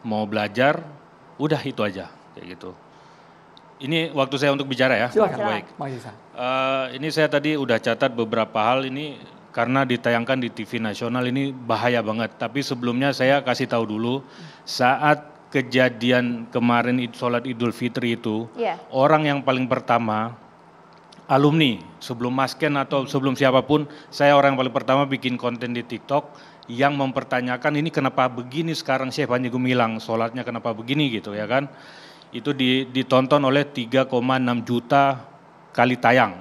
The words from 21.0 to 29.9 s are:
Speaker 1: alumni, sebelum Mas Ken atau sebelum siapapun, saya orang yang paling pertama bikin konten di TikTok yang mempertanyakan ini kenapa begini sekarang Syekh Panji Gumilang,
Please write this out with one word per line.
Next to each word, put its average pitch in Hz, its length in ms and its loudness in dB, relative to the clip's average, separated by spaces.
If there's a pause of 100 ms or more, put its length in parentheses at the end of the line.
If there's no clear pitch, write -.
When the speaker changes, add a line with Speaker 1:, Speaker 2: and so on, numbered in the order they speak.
Speaker 1:
alumni, 143 480 4 (240)
sebelum 123 320 -4
Mas 131 160 0
Ken 147 240 -2
atau 139 320 -2
sebelum 131 320 0
siapapun, 139 480 4 (240)
saya 143 240 6
orang 139 160 8
yang 131 160 0
paling 117 80 -6
pertama 131 320 2
bikin 123 320 -2
konten 120 320 -4
di 120 80 -4
TikTok 123 480 -4 (400)
yang 139 320 0
mempertanyakan 127 800 -2
ini 160 80 -2
kenapa 135 400 0
begini 127 480 -4
sekarang 131 400 -4
Syekh 131 160 -2
Panji 123 160 0
Gumilang, 123 560 0